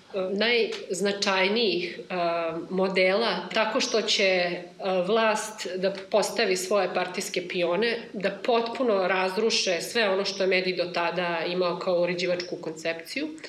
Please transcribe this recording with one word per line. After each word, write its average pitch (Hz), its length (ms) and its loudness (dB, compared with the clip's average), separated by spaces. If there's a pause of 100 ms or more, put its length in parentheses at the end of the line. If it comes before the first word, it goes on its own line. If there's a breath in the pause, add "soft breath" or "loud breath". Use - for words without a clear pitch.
(340)
najznačajnijih, 202 1700 0
e, - 140 -10 (560)
modela, 190 840 2
tako 220 280 2
što 214 200 2
će, 214 220 2
e, 180 400 2 (440)
vlast 220 680 2
da 185 180 0 (180)
postavi 196 460 2
svoje 185 360 0
partijske 180 540 -4
pione, 190 500 0 (160)
da 190 180 -2
potpuno 233 760 2
razruše 190 760 0
sve 208 280 0
ono 190 160 2
što - 180 -2
je 185 40 4
medij 185 280 2
do 180 100 0
tada 170 600 -2
imao 180 320 0
kao 175 220 2
uređivačku 175 540 -2
koncepciju. 165 720 -6 (200 loud breath)